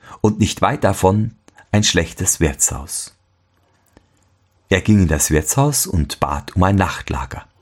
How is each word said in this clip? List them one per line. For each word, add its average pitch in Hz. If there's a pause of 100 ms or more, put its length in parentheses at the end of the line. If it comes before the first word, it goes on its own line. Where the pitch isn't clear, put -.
(200)
und 107
nicht -
weit -
davon 98 (340)
ein 107
schlechtes -
Wirtshaus. - (1500)
Er 92
ging 104
in 85
das 76
Wirtshaus 139
und 76
bat 71
um 90
ein 98
Nachtlager. - (160)